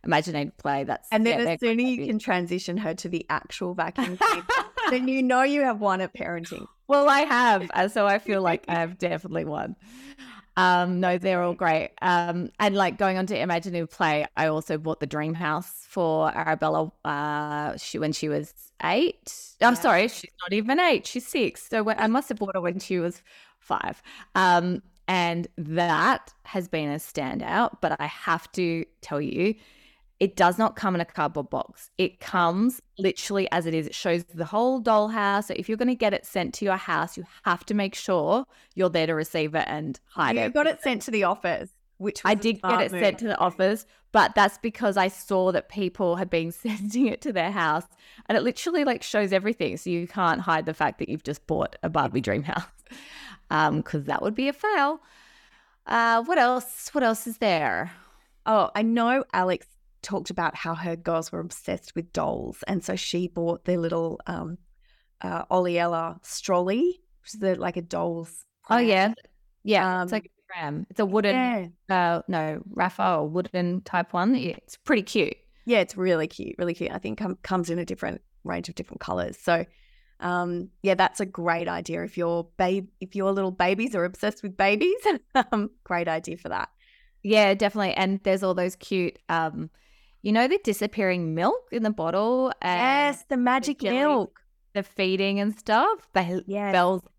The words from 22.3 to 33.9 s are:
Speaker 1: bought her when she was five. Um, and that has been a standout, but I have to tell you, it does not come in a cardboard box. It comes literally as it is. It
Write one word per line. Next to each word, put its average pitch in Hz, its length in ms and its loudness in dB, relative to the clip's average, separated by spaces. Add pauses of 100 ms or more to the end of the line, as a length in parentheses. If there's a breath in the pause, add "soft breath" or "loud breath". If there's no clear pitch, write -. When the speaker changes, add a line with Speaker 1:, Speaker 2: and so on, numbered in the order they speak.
Speaker 1:
bought 196 160 -4
her 190 60 -2
when 175 200 -2
she 185 180 -2
was 175 240 -2 (380 soft breath)
five. - 420 -6 (320 loud breath)
Um, 180 480 4 (260)
and 175 380 0 (100)
that 170 800 0 (100)
has 180 240 -6
been 151 220 -2
a 147 60 -4
standout, - 840 -4
but 151 200 0
I 147 60 -4
have - 460 -4
to 165 320 -2 (160)
tell 147 200 -6
you, 185 340 0 (640 soft breath)
it 196 160 0
does 180 200 6
not 220 200 0
come 190 180 0
in 175 60 0
a 165 40 0
cardboard 151 460 -4
box. - 480 -8
It - 220 -2
comes 190 600 2 (160)
literally 196 540 0
as 165 160 0
it 165 80 0
is. 156 140 0
It - 60 -12